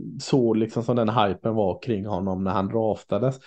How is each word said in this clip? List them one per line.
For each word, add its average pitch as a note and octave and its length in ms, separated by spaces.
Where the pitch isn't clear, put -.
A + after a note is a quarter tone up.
så A#2 340
liksom A2 280
som A#2+ 140
den A2+ 120
hypen A2 460
var G2 280
kring G#2 240
honom F#2+ 380
när F#2+ 60
han G2 180
draftades. A2 680